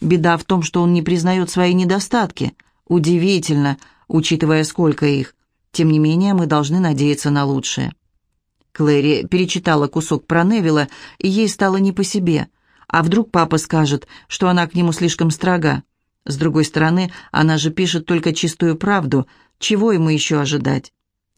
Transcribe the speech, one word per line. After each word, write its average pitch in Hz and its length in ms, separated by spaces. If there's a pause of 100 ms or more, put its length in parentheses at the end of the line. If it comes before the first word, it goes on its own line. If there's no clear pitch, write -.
беда 170 340
в 165 80
том, 185 180
что 165 200
он 175 100
не 175 100
признаёт 175 480
свои 180 240
недостатки. 185 800 (320)
Удивительно, 165 920 (300)
учитывая, 156 580
сколько 156 400
их. 139 300 (360)
Тем 165 180
не 156 100
менее, 170 340
мы 175 140
должны 151 320
надеяться 147 500
на 143 160
лучшее. 135 480 (800)
Клэри 147 540
перечитала 175 640
кусок - 400
про 170 160
Невилла, 160 460 (280)
и 196 120
ей 208 180
стало 190 300
не 196 160
по 196 100
себе. 175 460 (400)
А 165 140
вдруг 202 280
папа 165 260
скажет, 147 480 (220)
что - 220
она 175 180
к 170 80
нему 175 160
слишком 165 400
строга? 156 520 (420)
С 143 100
другой 156 300
стороны, 165 460 (200)
она 160 260
же 156 140
пишет 170 340
только 170 280
чистую 165 420
правду. 156 520 (320)
Чего 214 340
ему 160 160
ещё 151 320
ожидать? 139 500 (460)